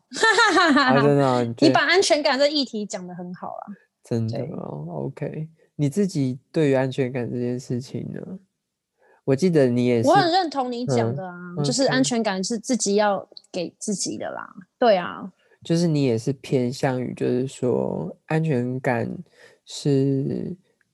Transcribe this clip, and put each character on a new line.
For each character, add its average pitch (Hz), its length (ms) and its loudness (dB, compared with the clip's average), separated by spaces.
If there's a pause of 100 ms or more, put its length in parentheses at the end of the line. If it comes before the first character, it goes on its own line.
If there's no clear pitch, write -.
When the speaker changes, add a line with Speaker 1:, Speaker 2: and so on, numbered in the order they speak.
(100)
Speaker 1:
<laughs> 370 680 4
Speaker 2:
啊， 269 240 4
真 143 140 6
的 139 100 4
哦， 123 160 4
你 117 120 -2
觉 - 80 -4
得 302 40 8
Speaker 1:
你 285 80 6
把 339 60 4
安 330 200 4
全 302 220 4
感 277 160 2
这 285 80 4
议 294 180 0
题 208 220 -6
讲 185 180 -10
得 180 80 -12
很 180 220 -12
好 - 140 -12
啊。 - 260 -14 (300)
Speaker 2:
真 113 240 -2
的 113 100 -4 (140)
哦， 147 640 -8
Speaker 1:
对。 147 100 -6
Speaker 2:
OK。 156 220 -8 (260)
你 147 140 0
自 196 180 0
己 131 320 -2 (140)
对 156 180 2
于 135 40 4
安 131 140 2
全 127 220 -4
感 123 180 -4
这 127 120 -6
件 123 180 -4
事 123 220 -6
情 - 320 -10
呢？ - 260 -12 (840)
我 135 100 2
记 175 160 2
得 147 160 6
你 123 200 2
也 120 140 4
是， 254 80 2
Speaker 1:
我 339 60 6
很 370 160 4
认 359 180 2
同 269 220 -4
你 247 160 -6
讲 117 260 0
的 143 140 -8
啊， 180 80 -12 (240)
Speaker 2:
嗯， 147 60 -2
Speaker 1:
就 247 80 0
是 269 140 0
安 262 180 2
全 240 180 -2
感 196 200 -2
是 226 140 -4
自 233 200 -2
己 202 180 0
要 202 340 0 (220)
给 175 300 -8
自 214 120 -6
己 - 240 -6
的 87 140 -8
啦， 58 240 -12
Speaker 2:
OK。 185 120 -20 (120)
Speaker 1:
对 226 180 6
啊。 123 360 -6 (320)
Speaker 2:
就 165 120 0
是 175 120 2
你 147 160 2
也 117 120 2
是 135 180 -2
偏 123 380 -2
向 131 300 -2
于， 120 120 -6
就 131 120 -4
是 127 220 0
说 - 680 -2 (100)
安 160 180 0
全 127 340 0
感 123 320 -2 (560)
是 135 880 -2 (380)